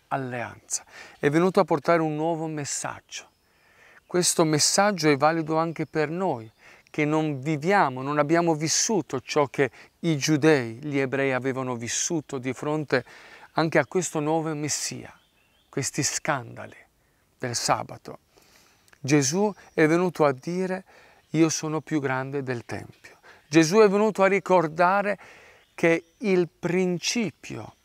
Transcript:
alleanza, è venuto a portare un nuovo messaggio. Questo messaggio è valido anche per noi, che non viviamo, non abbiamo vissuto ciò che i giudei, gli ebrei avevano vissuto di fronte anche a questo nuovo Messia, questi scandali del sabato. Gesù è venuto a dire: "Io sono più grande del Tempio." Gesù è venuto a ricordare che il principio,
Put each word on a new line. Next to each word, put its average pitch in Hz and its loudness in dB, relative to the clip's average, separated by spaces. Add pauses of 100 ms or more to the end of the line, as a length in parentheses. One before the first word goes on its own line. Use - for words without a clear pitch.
alleanza, 123 -8 (340)
è 147 2
venuto 175 2
a 180 2
portare 160 0
un 156 -4
nuovo 160 -4
messaggio. - -10 (760)
Questo 180 2
messaggio 156 2
è 143 4
valido 160 0
anche 160 -2
per 151 -2
noi, 160 -4 (420)
che 151 0
non 151 0
viviamo, 151 0
non 143 -2
abbiamo 165 4
vissuto 151 -2
ciò 147 0
che 139 0 (300)
i 165 0
giudei, 139 2
gli 139 -6
ebrei 135 0
avevano 127 -2
vissuto 135 -6
di 127 -6
fronte 147 -2 (500)
anche 160 0
a 139 4
questo 165 -4
nuovo 156 -2
Messia, 135 -8 (560)
questi - -4
scandali 120 -6 (600)
del 120 -6
sabato. - -4 (800)
Gesù 151 2 (220)
è 160 4
venuto 170 2
a 143 4
dire: 180 -6 (460)
"Io 160 4
sono 156 -4
più 160 -4
grande 135 -4
del 123 -6
Tempio." - -14 (300)
Gesù 160 6
è 214 10
venuto 202 2
a 196 6
ricordare 185 2 (560)
che 165 2 (140)
il 180 2
principio, 175 -4 (100)